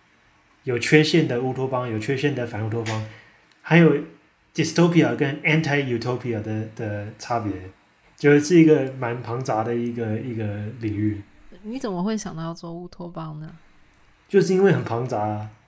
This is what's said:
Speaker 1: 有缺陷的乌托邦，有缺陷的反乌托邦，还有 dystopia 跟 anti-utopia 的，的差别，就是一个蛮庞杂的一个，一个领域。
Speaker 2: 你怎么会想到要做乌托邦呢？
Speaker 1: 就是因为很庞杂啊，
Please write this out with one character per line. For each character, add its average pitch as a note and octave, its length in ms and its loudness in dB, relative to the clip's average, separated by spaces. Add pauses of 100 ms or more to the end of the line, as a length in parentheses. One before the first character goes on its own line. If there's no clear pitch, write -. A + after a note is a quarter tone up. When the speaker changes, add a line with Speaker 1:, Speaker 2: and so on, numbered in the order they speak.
(640)
Speaker 1:
有 B2 160 -4
缺 D3+ 240 6
陷 D3+ 240 4
的 B2 160 -2
乌 C3 100 -2
托 C3 140 -4
邦， B2 240 -4
有 A2 80 -4
缺 C3 180 -4
陷 C#3+ 160 -2
的 B2 140 -4
反 A2 180 -6
乌 A2 60 -4
托 A#2 140 -4
邦， A2 200 -4 (600)
还 D#3+ 120 6
有 E3 120 8 (640)
dystopia E3 600 2
跟 C#3 240 -2
anti-utopia B2+ 1000 -2
的， A2 340 -6
的 G#2 320 -8 (100)
差 A#2+ 220 -4
别， G#2+ 100 -4 (640)
就 D3 240 6
是 D#3+ 220 6
一 D#3+ 60 10
个 C3+ 260 4
蛮 B2 300 -6
庞 A#2+ 200 -6
杂 A2+ 220 -2
的 A#2+ 100 -2
一 A#2+ 160 -2
个， A2+ 280 -4
一 B2 160 -8
个 G#2 320 -6 (140)
领 G#2+ 140 -4
域。 G2+ 280 -2 (400)
Speaker 2:
你 A3 160 -10
怎 B3 120 -4
么 F3 120 -4
会 A3 120 -2
想 G#3 220 -8
到 D#3+ 60 -10
要 E3 100 -8
做 E3+ 180 -14
乌 F3 180 -12
托 F3 200 -14
邦 D#3+ 320 -12
呢？ D#3 100 -14 (800)
Speaker 1:
就 G3 100 4
是 F3 140 4
因 F#3 100 4
为 G3 80 8
很 B2 140 2
庞 A#2+ 240 -4
杂 A2+ 140 -2
啊， G#2+ 260 -4 (200)